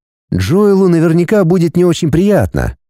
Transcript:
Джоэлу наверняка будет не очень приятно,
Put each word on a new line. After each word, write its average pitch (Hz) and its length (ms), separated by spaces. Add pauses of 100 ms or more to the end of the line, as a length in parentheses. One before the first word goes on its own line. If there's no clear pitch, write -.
(320)
Джоэлу 190 560
наверняка 170 560
будет 170 320
не 175 80
очень 165 260
приятно, 120 640 (140)